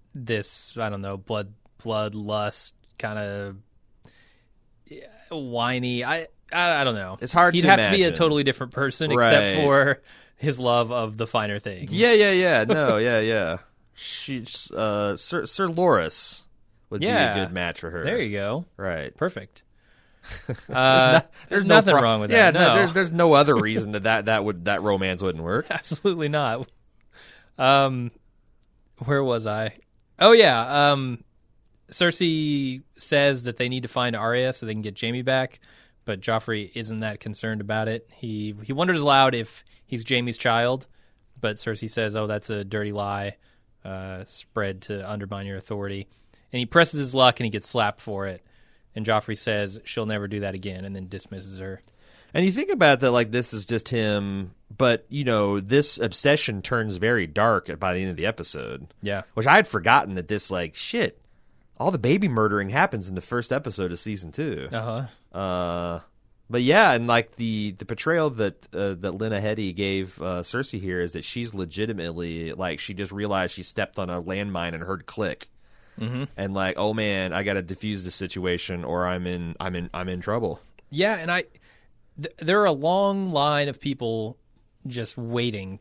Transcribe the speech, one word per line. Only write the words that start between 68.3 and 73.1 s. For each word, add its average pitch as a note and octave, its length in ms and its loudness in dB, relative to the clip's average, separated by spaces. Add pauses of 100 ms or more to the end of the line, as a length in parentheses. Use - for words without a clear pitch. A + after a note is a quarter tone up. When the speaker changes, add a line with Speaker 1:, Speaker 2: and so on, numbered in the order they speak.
Speaker 2:
that, A2 440 -4
uh, G2 200 -4
that F2+ 180 -6
Lena G#2 280 -4
Headey G#2+ 340 -4
gave, F#2+ 460 -4
uh, F2+ 220 -6
Cersei A#2 380 -6
here F2+ 200 -4
is F2 120 -4
that E2 120 -10
she's A#2 300 -8
legitimately, E2+ 960 -6
like, E2+ 280 -6
she - 120 -10
just F#2+ 200 -8